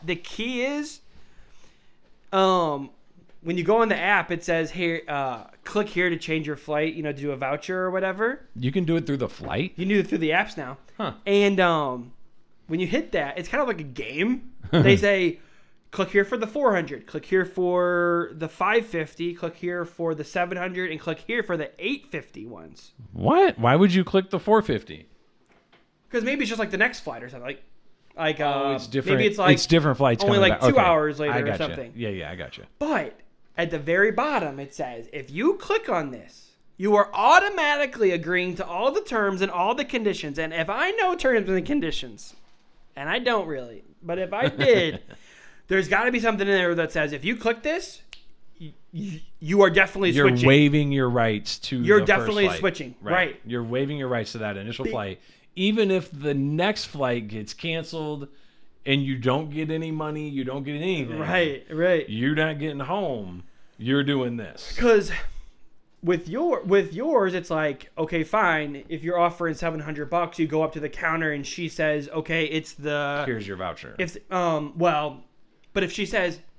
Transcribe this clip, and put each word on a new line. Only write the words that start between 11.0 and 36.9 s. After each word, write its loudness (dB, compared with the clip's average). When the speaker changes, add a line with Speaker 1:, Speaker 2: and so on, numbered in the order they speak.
Speaker 1:
And, 4
um, 2
when -2
you 0
hit -2
that, -2
it's -10
kind -2
of 0
like -4
a -10
game. -4
Speaker 2:
<laughs> -12
Speaker 1:
They 6
say, 2
"Click -4
here 4
for -2
the -4
four 2
hundred, -4
click -8
here 2
for 0
the -8
five 0
fifty, -6
click -8
here -6
for -4
the -8
seven -2
hundred, -4
and -10
click -6
here -2
for -4
the -6
eight -6
fifty -12
ones." -18
Speaker 2:
What? 4
Why 6
would 6
you 4
click 2
the -4
four 4
fifty? -6
Speaker 1:
'Cause 0
maybe -2
it's -2
just, -4
like, -2
the -2
next 0
flight -10
or -14
something. -14
Like, -10
like, 0
Speaker 2:
Oh, 0
Speaker 1:
uh, 0
Speaker 2:
it's -6
different. 2
Speaker 1:
maybe 4
it's, 0
like, 6
Speaker 2:
It's 2
different 4
flights 2
Speaker 1:
only, 4
Speaker 2:
coming 6
Speaker 1:
like, 0
Speaker 2:
back. 6
Speaker 1:
two 4
Speaker 2:
Okay. 8
Speaker 1:
hours 2
later 0
Speaker 2:
I 0
Speaker 1:
or -2
Speaker 2:
gotcha. -2
Speaker 1:
something. -6
Speaker 2:
Yeah, -6
yeah, -6
I -10
gotcha. -12
Speaker 1:
But -4
at -2
the -4
very 4
bottom, -2
it -12
says, -8
"If -12
you 2
click -2
on -2
this, -18
you 2